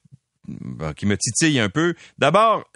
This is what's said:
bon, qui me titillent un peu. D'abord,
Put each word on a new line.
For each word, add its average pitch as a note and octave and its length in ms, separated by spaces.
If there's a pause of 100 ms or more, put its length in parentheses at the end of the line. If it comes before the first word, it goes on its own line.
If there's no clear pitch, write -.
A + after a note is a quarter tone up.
(480)
bon, C2 460
qui - 120
me G2+ 120
titillent D3 420
un G#2 100
peu. E3 240 (240)
D'abord, G3 460 (120)